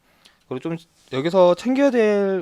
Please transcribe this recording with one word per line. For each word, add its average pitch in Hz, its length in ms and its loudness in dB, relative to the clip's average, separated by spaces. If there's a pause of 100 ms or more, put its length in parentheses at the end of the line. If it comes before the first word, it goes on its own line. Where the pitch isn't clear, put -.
(480)
그리고 131 120 -10
좀 165 160 -8 (360)
여기서 175 440 2
챙겨야 269 340 0
될 208 520 0